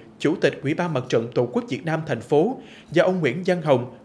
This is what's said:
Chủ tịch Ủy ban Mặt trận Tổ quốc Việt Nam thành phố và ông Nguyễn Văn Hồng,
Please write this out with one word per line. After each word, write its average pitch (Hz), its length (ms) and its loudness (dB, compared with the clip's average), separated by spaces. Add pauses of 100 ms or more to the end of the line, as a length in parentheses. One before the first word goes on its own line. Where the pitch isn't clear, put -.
(180)
Chủ 156 220 0
tịch 143 220 0
Ủy 139 120 -2
ban 170 200 -2
Mặt 123 140 -2
trận 117 260 0
Tổ 123 180 2
quốc 240 160 -2
Việt 123 160 -6
Nam 160 220 -2
thành 123 140 -4
phố 160 400 2 (340)
và 170 100 6
ông 185 160 2
Nguyễn 147 260 0
Văn 175 160 0
Hồng, 127 320 2 (100)